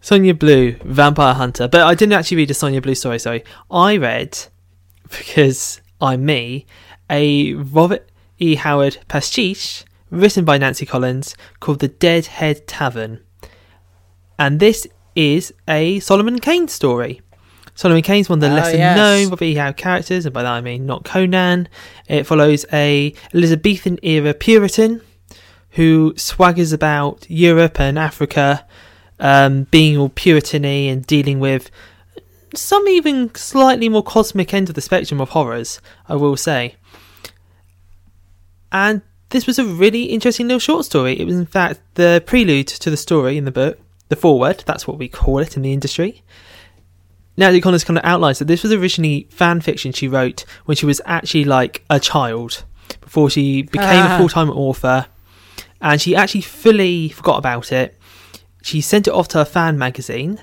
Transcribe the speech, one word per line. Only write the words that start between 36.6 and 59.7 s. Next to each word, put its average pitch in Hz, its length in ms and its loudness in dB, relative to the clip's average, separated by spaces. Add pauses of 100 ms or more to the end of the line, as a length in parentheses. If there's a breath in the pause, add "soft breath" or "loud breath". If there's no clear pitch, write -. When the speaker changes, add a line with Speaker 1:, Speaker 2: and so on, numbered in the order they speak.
Speaker 1:
And 202 300 -2 (280)
this 254 180 -2
was 254 120 -2
a 247 60 0
really 208 400 0
interesting 233 420 -2
little 247 120 0
short 311 260 -2
story. 131 340 -2
It - 60 -4
was, 175 100 -2
in 175 100 -2
fact, 180 340 -2 (160)
the 170 300 4
prelude 170 420 2
to - 220 -8
the 151 80 -2
story 143 400 0
in 143 80 -6
the 135 60 -6
book, 135 280 -2 (300)
the 151 60 -2
foreword, 147 500 2
that's - 220 -6
what 143 100 -10
we 127 100 -10
call 135 320 -2
it 151 160 -6
in 135 80 -6
the 135 100 -4
industry. 165 500 -6 (1120 soft breath)
Natalie 185 260 6
Collins 180 220 2
kind 165 160 -2
of - 60 -6
outlines 170 340 0
that 143 60 -4
this 170 180 0
was 214 80 0
originally 170 580 -2
fan 170 320 0
fiction 131 300 -6
she 135 160 -6
wrote 127 360 -4 (220 loud breath)
when 151 100 -2
she 151 100 -4
was 143 200 0
actually, 165 380 -2
like, 131 460 0
a 143 100 2
child, 120 640 -4 (380 loud breath)
before 147 280 0
she 139 340 -2
became 190 420 2
a 180 40 2
Speaker 2:
Ah. 180 80 0
Speaker 1:
full-time 165 320 2
author, 131 560 -2 (760 loud breath)
and 151 200 2
she 175 140 0
actually 196 260 0
fully 180 680 2
forgot - 280 0
about 123 340 -4
it. 127 240 -2 (680 soft breath)
She 156 180 -4
sent 208 260 0
it - 60 -2
off 180 160 0
to 165 100 -2
her 147 60 2
fan 165 320 -2